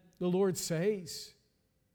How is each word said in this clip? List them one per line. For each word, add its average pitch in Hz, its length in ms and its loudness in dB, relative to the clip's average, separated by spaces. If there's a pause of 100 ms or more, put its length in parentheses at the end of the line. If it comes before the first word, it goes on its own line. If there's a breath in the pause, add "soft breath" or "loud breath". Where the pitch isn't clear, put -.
(200)
the 180 100 0
Lord 185 300 4
says 175 720 -2 (640)